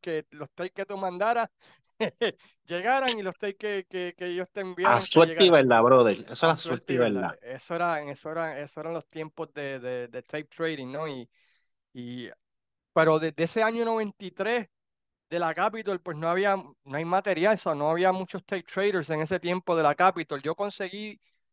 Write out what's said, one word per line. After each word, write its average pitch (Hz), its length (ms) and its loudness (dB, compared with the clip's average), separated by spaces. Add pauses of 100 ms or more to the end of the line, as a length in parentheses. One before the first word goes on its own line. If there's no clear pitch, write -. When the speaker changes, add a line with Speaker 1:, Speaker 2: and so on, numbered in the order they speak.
Speaker 1:
que 156 300 -6
los 147 240 -14
tapes 180 160 -8
que 196 160 -8
tú 202 100 -10
mandaras 196 520 -2 (500)
<laughs> 208 380 -4 (280)
llegaran 240 540 -2
y - 20 -8
los 185 140 -6
tapes 196 220 -8
que, 202 320 -6
que, 180 280 -8
que 180 100 -10
ellos 180 260 -6
te 202 80 -8
enviaran, 185 360 2
Speaker 2:
A - 20 2
Speaker 1:
que - 60 -2
Speaker 2:
suerte 165 280 6
y 160 40 -4
Speaker 1:
llegaran. 170 300 8
Speaker 2:
verdad, 117 160 6
brother. 120 460 6
Eso 165 160 -2
Speaker 1:
A 165 40 6
Speaker 2:
era 160 80 2
Speaker 1:
suerte - 40 -12
Speaker 2:
suerte 139 320 -4
y - 20 0
Speaker 1:
y 123 40 2
verdad. 104 220 2
Speaker 2:
verdad. 87 200 -6
Speaker 1:
Eso 131 340 -12
era, 170 260 -2
en 143 80 -10
eso 147 220 -12
eran, 160 260 -6
eso 143 220 -12
eran 160 140 -8
los 160 140 -10
tiempos 156 460 -12
de, 139 260 -8
de, 123 280 -8
de 120 160 -12
tape 151 220 -10
trading, 147 460 -6
¿no? 156 160 -6
Y, 131 220 -12 (640)
y, 120 360 -12 (640)
pero 160 260 6
desde 160 240 -2
ese 220 200 0
año 226 200 0
noventa 220 420 -4
y 175 60 -12
tres 220 380 -4 (600)
de 170 100 -2
la 165 140 0
Capitol, 196 480 -2
pues, 165 160 -8
no 160 120 -2
había, 196 260 4
no 143 420 -10
hay 165 80 -4
material, 185 500 2
o - 20 -10
sea, 160 180 -2
no 147 140 0
había 180 220 4
muchos 185 340 -6
tape 185 180 -8
traders 190 460 -2
en 156 120 -2
ese 170 180 -2
tiempo 175 360 -2
de 160 80 2
la 147 120 4
Capitol. 165 460 2
Yo 156 140 -4
conseguí, 202 640 -8 (340)